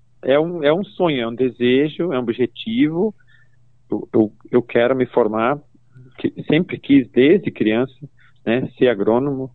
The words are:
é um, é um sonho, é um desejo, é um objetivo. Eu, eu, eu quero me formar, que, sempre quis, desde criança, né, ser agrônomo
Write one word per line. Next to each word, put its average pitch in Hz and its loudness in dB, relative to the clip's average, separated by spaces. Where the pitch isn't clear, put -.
é 139 2
um, 170 -4
é 147 4
um 185 0
sonho, 156 -2
é 117 -2
um 117 -8
desejo, 131 0
é 127 -2
um 127 -4
objetivo. 127 -2
Eu, - -8
eu, 110 2
eu 123 2
quero 123 0
me 123 -2
formar, 117 -2
que, - -4
sempre 151 0
quis, 139 2
desde 147 2
criança, 110 -2
né, 123 -2
ser 127 4
agrônomo 127 0